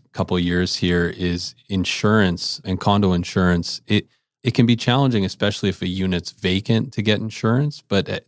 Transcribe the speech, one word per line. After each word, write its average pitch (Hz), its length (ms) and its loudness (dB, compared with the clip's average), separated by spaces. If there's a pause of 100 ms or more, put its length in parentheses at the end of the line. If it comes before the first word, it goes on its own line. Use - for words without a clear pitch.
(140)
couple 92 220 -2
of 90 60 0
years 87 340 0
here 87 400 0
is 87 380 -4 (140)
insurance 98 960 0
and 92 160 -2
condo 101 320 2
insurance. 87 760 0
It, 104 200 0 (360)
it 120 120 0
can 120 120 4
be 117 100 4
challenging, 123 480 2
especially 101 440 -2
if 92 140 -4
a 92 60 -2
unit's 92 420 -2
vacant, 101 640 -2
to 110 80 -2
get 107 160 0
insurance. 120 680 -2
But, - 220 0
uh, - 200 -6